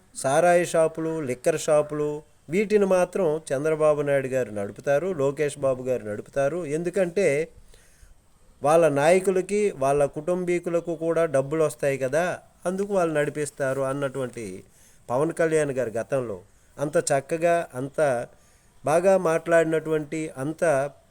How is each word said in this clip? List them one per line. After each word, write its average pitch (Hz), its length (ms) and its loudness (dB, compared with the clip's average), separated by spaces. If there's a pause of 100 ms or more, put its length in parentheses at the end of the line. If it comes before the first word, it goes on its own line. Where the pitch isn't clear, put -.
(160)
సారాయి 170 500 4
షాపులు, 160 540 0
లిక్కర్ 147 400 -2
షాపులు, 151 640 0 (260)
వీటిని 202 380 2
మాత్రం 180 540 2 (120)
చంద్రబాబు 151 480 2
నాయుడు 139 260 0
గారు 123 240 -2
నడుపుతారు, 131 560 -2
లోకేష్ 147 520 -2
బాబు 131 240 -2
గారు 123 220 -4
నడుపుతారు. 139 640 -4
ఎందుకంటే 165 840 0 (1120)
వాళ్ళ 160 260 6
నాయకులకి, 185 880 2
వాళ్ళ 143 280 2
కుటుంబీకులకు 170 920 -2
కూడా 165 300 0
డబ్బులు 147 400 0
వస్తాయి 143 340 -2
కదా, 143 400 -2 (280)
అందుకు 196 280 -4
వాళ్ళు 170 200 2
నడిపిస్తారు 143 680 -2
అన్నటువంటి 131 840 -6 (460)
పవన్ 147 220 0
కళ్యాణ్ 156 380 0
గారు 123 200 -4
గతంలో 113 500 -4 (380)
అంత 147 180 -2
చక్కగా, 165 800 0
అంత 135 520 -2 (580)
బాగా 180 320 4
మాట్లాడినటువంటి, 160 1200 0
అంత 143 540 -2 (200)